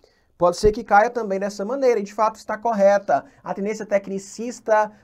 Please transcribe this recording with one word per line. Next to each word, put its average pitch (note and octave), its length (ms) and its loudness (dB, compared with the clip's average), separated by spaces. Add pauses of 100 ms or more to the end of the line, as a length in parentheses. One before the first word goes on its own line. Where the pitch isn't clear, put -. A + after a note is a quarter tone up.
(380)
Pode F3 200 2
ser G#3+ 140 2
que A3 120 -6
caia G#3+ 260 4
também G#3+ 300 -4
dessa G3+ 260 -6
maneira, B3 340 0
e G3+ 40 -4
de G3 100 -12
fato A3 220 -2
está - 200 -10
correta. G3+ 680 2 (180)
A F3+ 120 -8
tendência G#3 320 -6
tecnicista, G#3 1040 -2 (120)